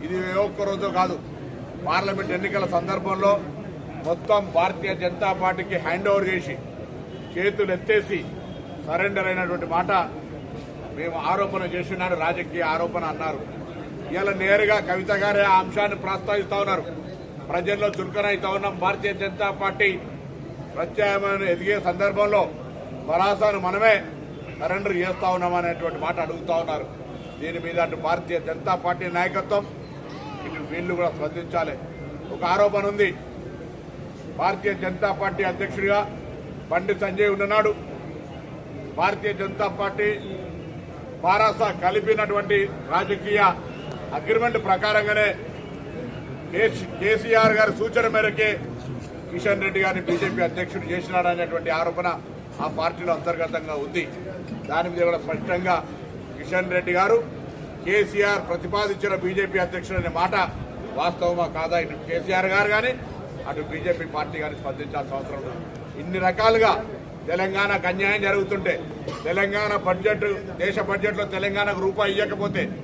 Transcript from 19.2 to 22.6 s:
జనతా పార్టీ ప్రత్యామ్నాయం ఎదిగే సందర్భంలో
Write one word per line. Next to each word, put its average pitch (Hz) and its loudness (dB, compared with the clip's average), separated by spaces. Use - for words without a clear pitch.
జనతా 196 -2
పార్టీ 196 2
ప్రత్యామ్నాయం 196 2
ఎదిగే 190 2
సందర్భంలో 202 4